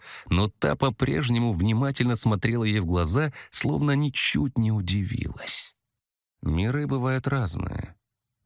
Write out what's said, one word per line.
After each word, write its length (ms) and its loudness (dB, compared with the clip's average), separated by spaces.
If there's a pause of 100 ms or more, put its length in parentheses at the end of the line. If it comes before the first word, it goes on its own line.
(280)
но 200 2
та 280 0
по-прежнему 800 0
внимательно 600 2
смотрела 480 0
ей 160 2
в 60 0
глаза, 480 2 (160)
словно 420 0
ничуть 640 0
не 140 4
удивилась. 1040 -2 (680)
«Миры 460 0
бывают 400 -2
разные», 680 -4 (500)